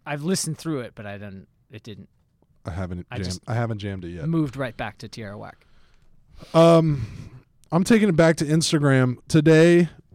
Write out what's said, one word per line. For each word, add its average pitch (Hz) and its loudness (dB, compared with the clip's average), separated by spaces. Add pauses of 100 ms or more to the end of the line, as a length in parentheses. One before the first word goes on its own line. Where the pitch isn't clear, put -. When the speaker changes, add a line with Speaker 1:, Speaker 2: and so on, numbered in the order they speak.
Speaker 1:
I've 147 -8
listened 160 -4
through 156 -8
it, 117 -12
but 107 -16
I 101 -12
didn't, 98 -16 (200)
it 107 -20
didn't. 98 -18 (580)
Speaker 2:
I 95 -8
haven't 90 -8
Speaker 1:
I - -12
Speaker 2:
jam-, 98 -8
Speaker 1:
just 90 -10
Speaker 2:
I 117 -6
haven't 113 -4
jammed 98 -10
it 85 -12
yet. 113 -8
Speaker 1:
moved 156 -4
right 131 -10
back 110 -12
to 110 -16
Tierra 104 -14
Whack. 107 -20 (880)
Speaker 2:
Um, 160 6 (680)
I'm 175 0
taking 214 4
it 170 0
back 165 4
to 165 -4
Instagram. 143 2 (100)
Today, 160 4 (260)